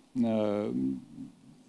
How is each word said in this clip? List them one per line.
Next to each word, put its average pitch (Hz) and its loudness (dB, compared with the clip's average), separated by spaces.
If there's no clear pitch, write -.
э, 110 2